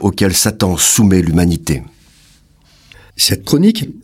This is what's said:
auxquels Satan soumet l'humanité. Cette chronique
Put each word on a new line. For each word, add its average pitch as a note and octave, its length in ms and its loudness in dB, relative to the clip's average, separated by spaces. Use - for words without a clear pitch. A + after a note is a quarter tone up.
auxquels G2 340 0
Satan G2+ 420 -2
soumet F#2+ 440 2
l'humanité. E2 640 0
Cette - 300 -2
chronique F#3 440 0